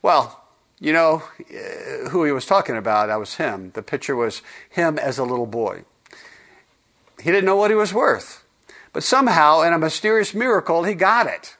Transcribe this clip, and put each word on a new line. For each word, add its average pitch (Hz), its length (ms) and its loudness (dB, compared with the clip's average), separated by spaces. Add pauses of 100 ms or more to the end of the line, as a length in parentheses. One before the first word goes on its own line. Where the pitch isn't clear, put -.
Well, 151 440 0 (340)
you 151 140 -2
know, 160 320 2 (160)
uh, - 720 -12
who 170 140 0
he 147 80 2
was 127 140 -4
talking 190 300 2
about, 107 320 0
that 107 100 -2
was 107 160 -8
him. 98 380 -6
The 107 100 -10
picture 135 320 -6
was 117 260 -2 (300)
him 160 280 0
as 127 200 -4
a 135 60 -2
little 123 220 -4
boy. 104 380 -6 (1400)
He 135 100 -4
didn't 190 140 2
know 190 120 2
what 208 140 2
he 220 60 2
was 214 160 0
worth. - 520 -2 (480)
But - 100 -4
somehow, 165 600 4
in 170 100 2
a 170 60 2
mysterious 208 540 0
miracle, 190 520 0
he 202 100 -2
got 202 320 2
it. - 340 -10